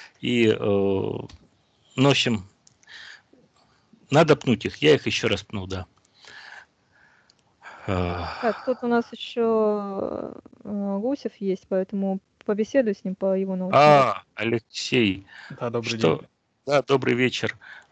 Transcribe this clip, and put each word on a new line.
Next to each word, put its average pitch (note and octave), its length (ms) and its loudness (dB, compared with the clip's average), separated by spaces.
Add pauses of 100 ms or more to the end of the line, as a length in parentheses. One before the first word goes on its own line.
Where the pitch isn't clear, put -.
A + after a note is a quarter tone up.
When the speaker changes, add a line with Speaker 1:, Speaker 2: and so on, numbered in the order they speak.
(200)
Speaker 1:
И, A#2+ 280 2
э, A2 120 4
ну, G2+ 680 -2 (680)
в C3+ 140 4
общем, A#2 380 0 (1600)
надо D3+ 260 6
пнуть - 300 -2
их, - 120 -8
я D3 160 6
их - 120 -2
ещё A#2 220 -2
раз G2+ 160 -4
пну, F#2+ 220 -10
да. F#2 200 -8 (2000)
Э. F2+ 380 -2 (180)
Speaker 2:
Так, A3+ 180 -2
тут B3+ 220 -6
у A#3+ 40 -6
нас A#3 260 0
ещё, G#3+ 1200 -2 (300)
э, G3+ 360 -4
Гусев B3 360 -6
есть, F#3+ 320 -6
поэтому G3 520 -2 (240)
побеседуй G#3+ 500 0
с - 100 -20
ним F#3+ 100 -6
по F#3+ 220 0
его F#3+ 200 -4
новостям. D3 500 6
Speaker 1:
А, G2 160 -4 (120)
Алексей. A2 920 -2 (240)
Speaker 3:
Да, B2+ 200 -8
добрый A2+ 280 -6
Speaker 1:
Что? - 0 -
Speaker 3:
день. D#3 280 0 (400)
Speaker 1:
Да, C#3 160 2
добрый B2 320 0
вечер. A#2+ 440 -2 (340)